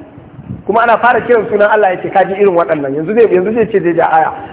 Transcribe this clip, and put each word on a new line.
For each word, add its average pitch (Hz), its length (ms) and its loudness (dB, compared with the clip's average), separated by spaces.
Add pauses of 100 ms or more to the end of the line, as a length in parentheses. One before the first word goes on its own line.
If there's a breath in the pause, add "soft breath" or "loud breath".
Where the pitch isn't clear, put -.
(680)
Kuma 226 160 0
ana 233 160 2
fara 240 240 2
kiran 220 280 2
sunan 208 200 2
Allah 202 240 2
ya 175 80 -8
ce, 165 80 -6
"Ka 190 140 2
ji 185 100 -4
irin 202 200 2
waɗannan." 165 400 -2
Yanzu 160 200 -4
zai, 233 160 4
yanzu 185 240 0
zai 226 160 0
ce 202 100 0
zai 170 140 -2
ja 165 160 2
aya, 156 220 2 (200 loud breath)